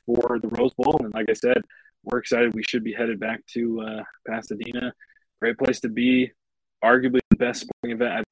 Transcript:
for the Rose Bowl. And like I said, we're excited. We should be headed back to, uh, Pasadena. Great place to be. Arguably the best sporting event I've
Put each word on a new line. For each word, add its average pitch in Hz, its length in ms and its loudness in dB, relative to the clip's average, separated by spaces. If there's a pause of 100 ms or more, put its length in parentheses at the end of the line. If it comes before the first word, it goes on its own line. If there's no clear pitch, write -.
for 120 340 0
the 110 100 -4
Rose 117 300 0
Bowl. 147 220 2
And 110 140 -6
like 110 140 -2
I 113 40 2
said, 123 280 2 (440)
we're 123 140 -2
excited. 120 360 2
We 110 80 -6
should 113 220 -2
be 113 80 -6
headed 113 260 -4
back 110 260 -6 (100)
to, 117 260 -2
uh, 110 220 -8 (260)
Pasadena. 113 640 -8 (480)
Great 117 180 -2
place 127 220 0
to 123 80 -4
be. 127 420 2 (540)
Arguably 127 360 6 (100)
the - 60 8
best 123 260 -2
sporting - 340 -10
event 120 160 0
I've 113 200 -4